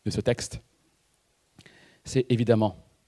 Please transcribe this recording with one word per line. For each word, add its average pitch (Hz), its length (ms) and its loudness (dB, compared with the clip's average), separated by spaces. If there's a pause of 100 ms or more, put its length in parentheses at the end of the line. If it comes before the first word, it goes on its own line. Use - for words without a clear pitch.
de 104 40 -2
ce 101 100 -4
texte, - 420 -4 (1400)
c'est 131 260 -2
évidemment 110 480 2 (300)